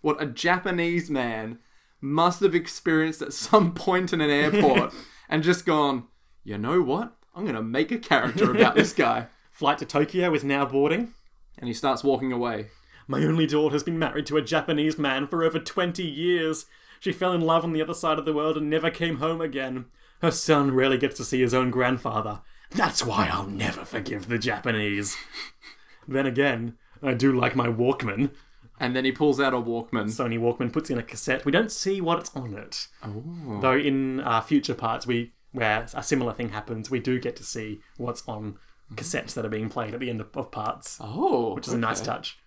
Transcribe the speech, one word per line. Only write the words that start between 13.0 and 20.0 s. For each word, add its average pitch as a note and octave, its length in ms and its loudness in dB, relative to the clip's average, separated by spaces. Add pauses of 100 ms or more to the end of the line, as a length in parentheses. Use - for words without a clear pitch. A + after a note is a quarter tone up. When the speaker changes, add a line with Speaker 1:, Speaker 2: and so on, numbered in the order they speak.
Speaker 2:
"My C#3 160 0
only D#3+ 240 4
daughter's D3 360 2
been E3 140 -2
married D3+ 280 -2
to C#3+ 100 -2
a D3+ 60 2
Japanese D3+ 560 0
man C#3 280 0
for E3 160 -2
over D#3+ 160 2
twenty F3 460 -2
years. D#3+ 640 -2 (340)
She F#3+ 120 -2
fell F3+ 200 0
in F3 80 2
love E3 240 4
on E3+ 80 -2
the D#3 100 0
other D#3+ 120 -2
side D#3 240 0
of C#3+ 60 -6
the D#3 80 0
world D#3 240 0
and D3+ 140 -2
never D#3+ 200 2
came E3 260 -2
home D#3+ 240 -2
again. C3 460 -6 (360)